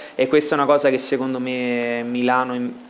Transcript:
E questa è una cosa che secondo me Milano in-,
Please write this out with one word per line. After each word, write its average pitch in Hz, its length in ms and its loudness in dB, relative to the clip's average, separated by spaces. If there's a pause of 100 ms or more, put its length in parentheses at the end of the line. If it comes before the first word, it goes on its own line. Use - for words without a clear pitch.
(160)
E 131 100 2
questa 151 300 2
è - 20 2
una 143 80 2
cosa 143 240 4
che 131 80 2
secondo 131 400 -2
me 120 640 -2
Milano 123 540 0
in-, 123 160 -4 (180)